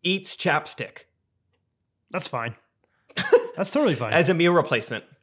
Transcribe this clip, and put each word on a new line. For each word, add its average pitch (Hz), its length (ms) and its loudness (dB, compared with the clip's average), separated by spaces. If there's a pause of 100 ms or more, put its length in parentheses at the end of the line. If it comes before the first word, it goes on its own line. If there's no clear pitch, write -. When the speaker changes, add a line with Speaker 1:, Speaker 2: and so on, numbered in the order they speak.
Speaker 1:
eats 190 340 -4
chapstick. - 680 -4 (1040)
Speaker 2:
That's - 180 -8
fine. 117 260 -6 (520)
Speaker 1:
<laughs> - 500 2
Speaker 2:
That's 190 160 -4
totally 269 220 2
fine. 113 180 -4
Speaker 1:
As 160 160 4
a 185 60 4
meal 170 180 4
replacement. 127 520 0 (180)